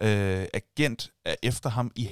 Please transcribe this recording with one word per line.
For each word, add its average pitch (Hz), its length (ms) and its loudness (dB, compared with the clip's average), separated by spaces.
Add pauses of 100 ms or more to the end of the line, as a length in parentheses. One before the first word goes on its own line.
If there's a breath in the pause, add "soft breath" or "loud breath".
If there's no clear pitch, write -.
øh, 98 420 4 (160)
agent - 520 -2 (120)
er - 180 -2
efter 127 280 -2
ham 120 260 -2
i 117 160 -4